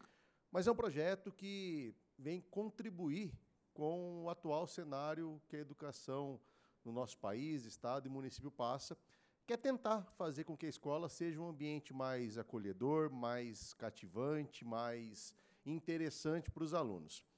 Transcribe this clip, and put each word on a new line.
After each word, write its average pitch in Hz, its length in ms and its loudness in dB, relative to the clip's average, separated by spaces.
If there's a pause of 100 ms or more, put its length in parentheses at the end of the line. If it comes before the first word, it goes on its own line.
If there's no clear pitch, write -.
(520)
Mas 180 140 4
é 233 60 10
um 233 40 6
projeto 190 560 2
que 185 640 -4 (220)
vem 160 240 -4
contribuir 190 920 -2 (400)
com 170 520 -2
o 170 80 -2
atual 170 340 2
cenário 156 840 -2
que - 80 -8
a 151 40 -4
educação 139 840 -4 (420)
no 117 100 -4
nosso 123 240 0
país, 123 480 0
estado 127 420 -2
e - 20 -6
município 135 400 -6
passa, 127 480 0 (480)
que - 60 -2
é 233 60 4
tentar 233 460 4 (100)
fazer 156 320 0
com 160 100 -4
que 160 100 -4
a 156 40 0
escola 147 400 0
seja 165 320 -2
um 170 80 -2
ambiente 147 440 -2
mais 127 440 0
acolhedor, 120 720 4
mais 120 640 -2
cativante, 123 880 0
mais 117 680 -2 (320)
interessante 160 840 2
para 160 140 -2
os 156 100 0
alunos. 101 520 0 (120)